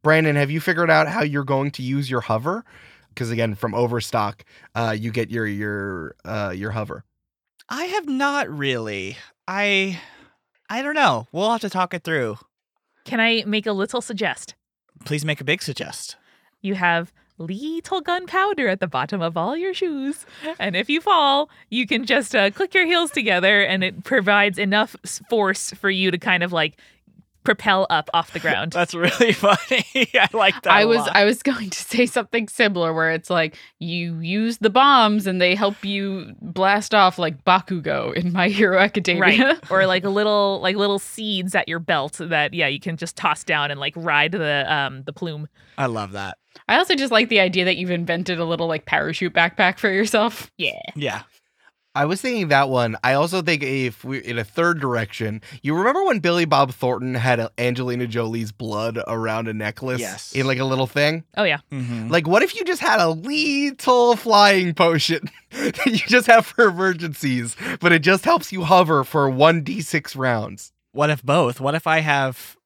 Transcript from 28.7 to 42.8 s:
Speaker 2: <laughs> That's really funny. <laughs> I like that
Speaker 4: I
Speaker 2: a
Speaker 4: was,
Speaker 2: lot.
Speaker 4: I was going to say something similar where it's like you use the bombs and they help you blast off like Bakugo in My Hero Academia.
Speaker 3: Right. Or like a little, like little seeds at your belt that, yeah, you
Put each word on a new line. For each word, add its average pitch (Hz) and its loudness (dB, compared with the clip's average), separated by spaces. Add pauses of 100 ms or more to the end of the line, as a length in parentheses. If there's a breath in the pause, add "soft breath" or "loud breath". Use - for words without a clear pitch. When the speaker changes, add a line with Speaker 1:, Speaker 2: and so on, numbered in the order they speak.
Speaker 2:
<laughs> - -14
That's 175 0
really 185 2
funny. 208 2 (100)
<laughs> - - (200)
I 208 4
like 202 2
that 190 2
Speaker 4:
I 202 6
Speaker 2:
a 220 4
Speaker 4:
was, 233 4
Speaker 2:
lot. - -4
Speaker 4:
I 202 6
was 220 2
going 233 -2
to - -8
say 240 0
something 226 -4
similar 180 0
where 160 2
it's 165 -6
like 160 0 (240 loud breath)
you 170 -6
use 208 -2
the 214 2
bombs 220 6
and 185 -2
they 180 4
help 202 -2
you 196 -6
blast 190 0
off 190 4
like 156 -4
Bakugo 165 0
in 175 -2
My 220 2
Hero 196 4
Academia. 190 2 (260)
Speaker 3:
Right. 311 0
Or 190 4
like 185 2
a 202 -2
little, 202 2
like 185 0
little 202 2
seeds 190 -6
at - 0
your 165 -4
belt 151 -2
that, 156 -2
yeah, 165 0
you 139 -4